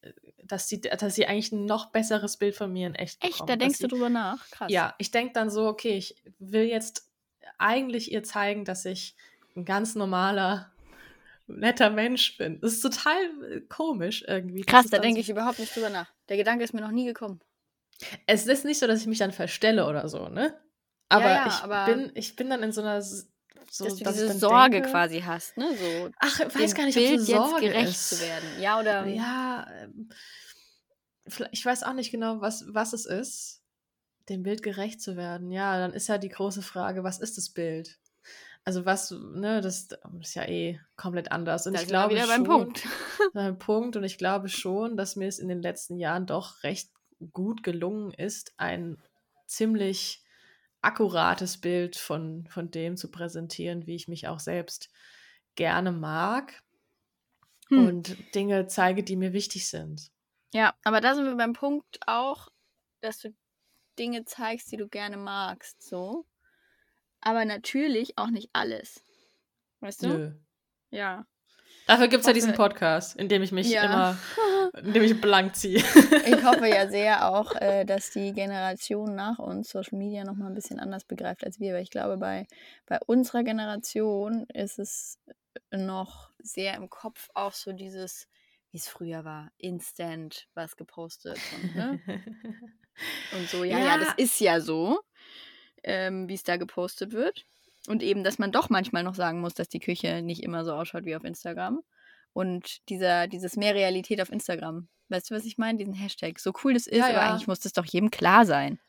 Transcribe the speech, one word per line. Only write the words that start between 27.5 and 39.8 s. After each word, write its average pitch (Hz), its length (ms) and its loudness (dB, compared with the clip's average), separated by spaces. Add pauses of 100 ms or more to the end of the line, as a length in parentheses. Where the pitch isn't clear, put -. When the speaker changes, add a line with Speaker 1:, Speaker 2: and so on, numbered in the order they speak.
Speaker 1:
Sorge - 0 -
Speaker 2:
gerecht 208 480 2
Speaker 1:
ist. - 20 -2
Speaker 2:
zu 175 140 -2
werden. 160 380 -6
Ja, 202 200 0
oder 208 280 0
Speaker 1:
Ja, 247 600 -4 (160)
ähm, 220 280 -16 (1160)
viellei-, - 240 -8
ich - 120 -8
weiß 254 200 0
auch 262 100 -4
nicht 254 160 -6
genau, 226 300 -4
was, 220 280 -4
was 214 240 -2
es 226 140 -8
ist, - 560 -8 (680)
dem 190 140 -8
Bild 208 200 -4
gerecht 208 400 -6
zu 185 140 -8
werden. 175 340 -8
Ja, 190 280 0
dann 180 160 -2
ist 202 140 -6
ja 208 100 0
die 196 100 -6
große 196 340 -6
Frage, 185 420 -6
was 185 160 -6
ist - 180 -8
das - 120 -6
Bild? 165 500 -6 (640)
Also 185 220 -2
was, 190 260 0
ne, 208 500 -4
das 185 260 -6 (340)